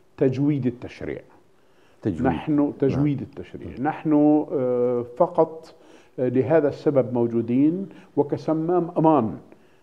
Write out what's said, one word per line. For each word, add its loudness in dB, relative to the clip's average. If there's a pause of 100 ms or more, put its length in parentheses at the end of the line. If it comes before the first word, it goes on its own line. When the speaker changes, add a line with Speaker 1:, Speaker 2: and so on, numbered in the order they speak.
(160)
Speaker 1:
تجويد 0
التشريع. -8 (800)
Speaker 2:
تجويد. -2
Speaker 1:
نحن 0
تجويد 0
Speaker 2:
نعم. -8
Speaker 1:
التشريع. -16 (100)
Speaker 2:
نعم. -4
Speaker 1:
نحن، -2 (400)
آه، 0 (120)
فقط، -2 (440)
آه، 0
لهذا 2
السبب 0
موجودين 0 (280)
وكسمام -2
أمان 4 (480)